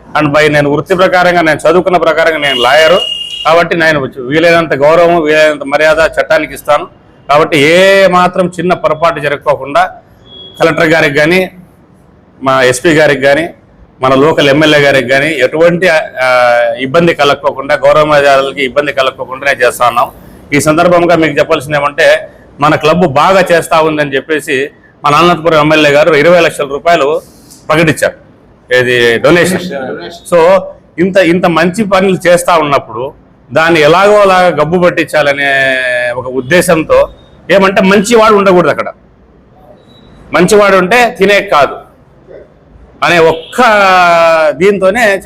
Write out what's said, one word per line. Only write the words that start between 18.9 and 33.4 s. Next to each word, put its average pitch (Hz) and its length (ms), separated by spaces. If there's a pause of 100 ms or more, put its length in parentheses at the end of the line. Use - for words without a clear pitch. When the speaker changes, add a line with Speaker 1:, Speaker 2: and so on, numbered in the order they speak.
Speaker 1:
కలక్కోకుండా 131 540
నేను 123 200
చేస్తా 120 200
ఉన్నాం. 120 240 (420)
ఈ 143 80
సందర్భంగా 175 560
మీకు 151 220
చెప్పాల్సింది 147 400
ఏమంటే, 147 500 (320)
మన 151 140
క్లబ్ 165 320
బాగా 175 460
చేస్తా 165 280
ఉందని 151 340
చెప్పేసి 147 560 (340)
మన 147 100
అనంతపురం 160 460
ఎమ్మెల్యే 151 300
గారు 156 240
ఇరవై 170 260
లక్షల 151 260
రూపాయలు 151 540 (480)
ప్రకటించారు. 156 580 (480)
ఇది 120 440
డొనేషన్. 170 400
Speaker 2:
డొనేషన్. 165 800
Speaker 1:
So, 185 220 (380)
ఇంత, 185 180
ఇంత 180 300
మంచి 175 380
పనులు 185 440
చేస్తా 175 280
ఉన్నప్పుడు 135 560 (400)